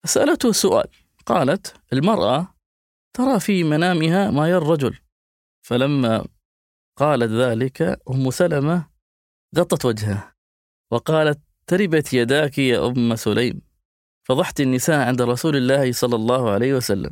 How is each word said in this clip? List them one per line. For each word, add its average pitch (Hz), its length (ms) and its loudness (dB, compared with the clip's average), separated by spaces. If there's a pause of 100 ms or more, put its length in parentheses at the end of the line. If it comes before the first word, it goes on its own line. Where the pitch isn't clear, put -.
فسألته 277 480 2
سؤال، - 360 2 (380)
قالت: 180 500 0 (160)
"المرأة 143 640 0 (600)
ترى 247 240 0
في 185 240 0
منامها 165 680 0
ما 151 180 0
يرى 180 100 2
الرجل." 147 400 0 (680)
فلما 123 600 0 (720)
قالت 131 320 0
ذلك 123 520 -2 (280)
أم 131 200 -2
سلمة 160 580 -2 (720)
غطت 175 260 0
وجهها 107 520 -4 (560)
وقالت: 151 480 0 (260)
"تربت 160 480 0
يداك 131 440 0
يا 117 280 2
أم 120 300 0
سليم، 110 440 -2 (680)
فضحت 135 320 -2
النساء 131 460 0
عند 123 160 0
رسول 123 340 -2
الله 131 360 0
صلى 117 240 -2
الله 117 340 0
عليه 117 240 0
وسلم." 107 380 -2